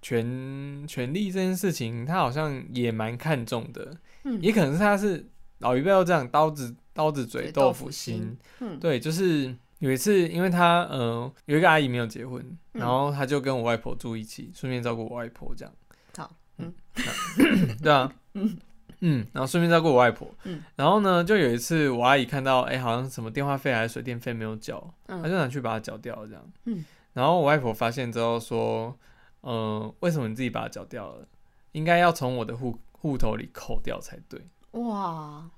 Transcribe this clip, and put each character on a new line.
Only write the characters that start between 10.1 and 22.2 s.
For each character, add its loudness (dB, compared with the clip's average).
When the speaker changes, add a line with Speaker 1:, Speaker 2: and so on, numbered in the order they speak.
Speaker 1:
因 -2
为 2
她， 4
呃， -4
有 2
一 6
个 6
阿 8
姨 2
没 -2
有 -2
结 -10
婚， -10
Speaker 2:
嗯。 -8
Speaker 1:
然 -2
后 2
她 -2
就 0
跟 -2
我 -2
外 2
婆 -4
住 -6
一 -8
起， -16
顺 -6
便 -4
照 -2
顾 -6
我 -10
外 -10
婆 -6
这 -10
样。 -20
Speaker 2:
好， -12
嗯。 -10
Speaker 1:
嗯。 4
<clears throat> -10
对 6
啊。 4
Speaker 2:
嗯。 -2
Speaker 1:
嗯， 2
然 -6
后 0
顺 2
便 4
照 8
顾 2
我 6
外 8
婆。 -8
Speaker 2:
嗯。 -10
Speaker 1:
然 6
后 6
呢， 4
就 4
有 4
一 2
次 2
我 0
阿 8
姨 4